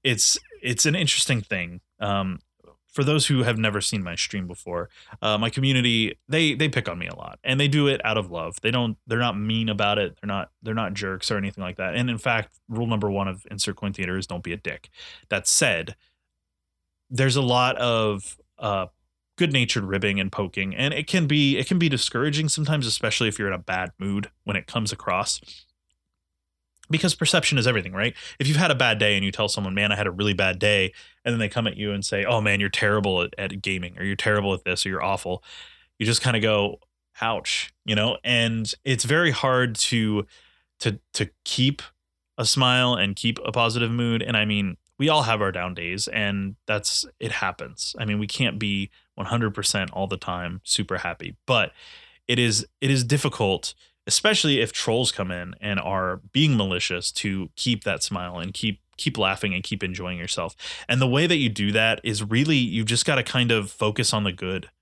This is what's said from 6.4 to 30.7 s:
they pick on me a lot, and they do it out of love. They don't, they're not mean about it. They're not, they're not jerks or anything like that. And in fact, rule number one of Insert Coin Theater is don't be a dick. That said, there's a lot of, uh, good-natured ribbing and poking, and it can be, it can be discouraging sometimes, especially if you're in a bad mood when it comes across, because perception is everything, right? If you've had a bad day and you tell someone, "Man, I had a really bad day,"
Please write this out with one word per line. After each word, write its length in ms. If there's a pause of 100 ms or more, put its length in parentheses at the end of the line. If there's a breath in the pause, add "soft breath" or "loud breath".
they 140
pick 200
on 80
me 100
a 80
lot, 280
and 160
they 80
do 200
it 180
out 120
of 140
love. 300
They 100
don't, 340
they're 140
not 180
mean 320
about 300
it. 200
They're 80
not, 240 (120)
they're 100
not 220
jerks 340
or 80
anything 260
like 140
that. 180
And 140
in 80
fact, 400 (100)
rule 200
number 240
one 160
of 240
Insert 240
Coin 180
Theater 240
is 80
don't 180
be 100
a 40
dick. 320 (400 loud breath)
That 180
said, 480 (1160)
there's 240
a 60
lot 360
of, 600 (200)
uh, 300 (500)
good-natured 460
ribbing 360
and 120
poking, 440
and 180
it 140
can 180
be, 320
it 100
can 120
be 100
discouraging 600
sometimes, 360
especially 420
if 120
you're 80
in 60
a 40
bad 400
mood 320 (140)
when 140
it 100
comes 240
across, 480 (1500 loud breath)
because 240
perception 420
is 80
everything, 280
right? 220 (220 loud breath)
If 100
you've 100
had 120
a 60
bad 240
day 160
and 80
you 80
tell 160
someone, 260
"Man, 180
I 40
had 120
a 40
really 220
bad 260
day," 320 (320 loud breath)